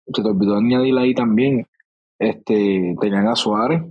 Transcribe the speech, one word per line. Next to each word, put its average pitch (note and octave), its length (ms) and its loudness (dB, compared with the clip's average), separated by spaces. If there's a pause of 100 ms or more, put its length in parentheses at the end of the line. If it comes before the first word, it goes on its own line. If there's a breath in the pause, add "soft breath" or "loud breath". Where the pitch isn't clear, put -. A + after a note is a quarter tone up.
se C3+ 160 -6
te G#2+ 80 0
olvidó G2+ 280 0
añadir B2+ 400 2
ahí B2+ 160 2
también, B2 520 0 (540)
este, G2 800 0
tenían G2+ 260 0
a A#2+ 80 0
Suárez, A#2+ 560 -2